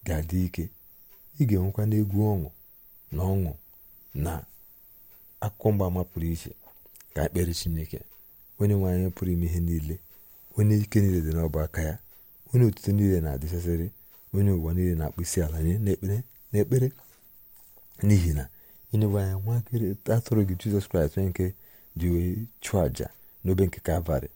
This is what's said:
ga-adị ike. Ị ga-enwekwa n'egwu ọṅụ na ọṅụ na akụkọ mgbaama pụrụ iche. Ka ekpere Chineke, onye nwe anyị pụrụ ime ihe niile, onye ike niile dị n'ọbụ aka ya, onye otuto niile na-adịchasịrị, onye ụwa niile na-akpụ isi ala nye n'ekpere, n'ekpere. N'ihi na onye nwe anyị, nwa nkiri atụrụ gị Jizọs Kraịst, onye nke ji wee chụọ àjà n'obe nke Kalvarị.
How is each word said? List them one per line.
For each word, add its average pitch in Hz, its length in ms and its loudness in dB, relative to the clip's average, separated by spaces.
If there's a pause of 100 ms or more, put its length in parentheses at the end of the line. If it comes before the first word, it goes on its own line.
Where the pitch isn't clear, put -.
ga-adị 80 420 -2
ike. 85 200 -4 (720)
Ị 147 100 2
ga-enwekwa 98 380 0
n'egwu 104 380 2
ọṅụ 98 260 0 (640)
na 76 100 -4
ọṅụ 95 300 0 (640)
na 80 180 -2 (1080)
akụkọ - 280 -4
mgbaama 92 340 0
pụrụ 82 220 -6
iche. 82 240 -4 (640)
Ka 71 120 -6
ekpere 85 300 -2
Chineke, 80 440 -6 (600)
onye 101 160 2
nwe 95 160 2
anyị 90 200 2
pụrụ 90 220 -4
ime 87 140 0
ihe 85 140 -2
niile, 80 360 -2 (600)
onye 107 200 4
ike 104 240 2
niile 92 200 4
dị 78 120 -2
n'ọbụ 80 280 0
aka 78 220 -4
ya, 78 120 -2 (560)
onye 123 140 6
otuto 101 280 0
niile 98 280 4
na-adịchasịrị, 82 680 -4 (460)
onye 101 180 2
ụwa 82 220 0
niile 90 220 2
na-akpụ 78 280 -4
isi - 200 -4
ala 78 200 -2
nye 85 160 2
n'ekpere, 101 380 0 (360)
n'ekpere. 127 360 2 (1120)
N'ihi 95 360 4
na 69 100 -2 (480)
onye 107 140 2
nwe 101 140 2
anyị, 95 220 -2
nwa 113 140 -2
nkiri 113 300 -4 (200)
atụrụ 113 400 2
gị 92 80 -2
Jizọs 101 340 -2
Kraịst, 78 280 0
onye 95 120 0
nke 90 180 -2 (500)
ji 85 120 -2
wee 87 280 0 (240)
chụọ - 220 -4
àjà 65 240 -2 (380)
n'obe 92 200 2
nke 87 160 -2
Kalvarị. 80 560 -2